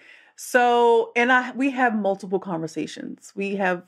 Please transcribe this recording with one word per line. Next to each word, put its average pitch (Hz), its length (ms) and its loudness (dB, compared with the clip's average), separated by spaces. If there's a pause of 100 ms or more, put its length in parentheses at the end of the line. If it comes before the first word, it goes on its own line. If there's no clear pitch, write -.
(360)
So, 240 800 2
and 240 160 2
I, 254 200 2
we 269 200 -2
have 247 240 0
multiple 196 440 -2
conversations. - 920 -10
We 196 220 -6
have, 185 320 -2